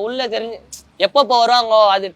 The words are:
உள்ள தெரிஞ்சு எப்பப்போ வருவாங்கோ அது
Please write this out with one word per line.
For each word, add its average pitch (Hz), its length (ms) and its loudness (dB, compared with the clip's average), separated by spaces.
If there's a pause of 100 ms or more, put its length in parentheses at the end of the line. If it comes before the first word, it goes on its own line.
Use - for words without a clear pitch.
உள்ள 254 260 -6
தெரிஞ்சு 226 240 -8 (460)
எப்பப்போ 262 380 0
வருவாங்கோ 226 360 2 (140)
அது 196 240 -2